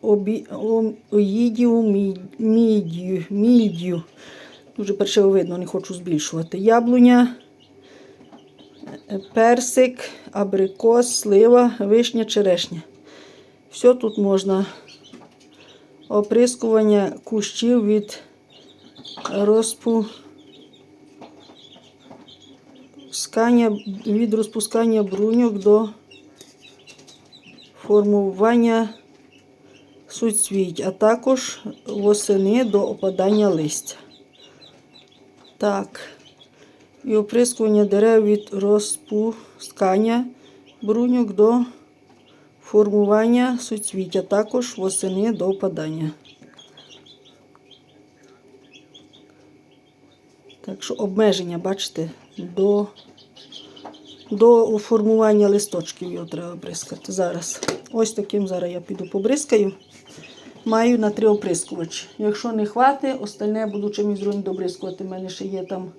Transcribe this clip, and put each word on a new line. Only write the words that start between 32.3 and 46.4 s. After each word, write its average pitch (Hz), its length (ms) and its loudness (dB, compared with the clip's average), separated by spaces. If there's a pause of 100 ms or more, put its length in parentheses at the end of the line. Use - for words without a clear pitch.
до 202 180 0
опадання 196 680 0
листя. 156 460 -4 (1600)
Так. 202 420 -4 (1040)
І 214 120 -2
оприскування 214 680 2
дерев 214 380 4
від 208 280 0
розпускання 208 1700 -2 (560)
бруньок 233 520 0
до 233 320 4 (960)
формування 214 1000 2
суцвіття, 190 600 -6
також 214 560 -2
восени 190 540 -2
до 180 180 -2
опадання. 160 640 -6 (4000)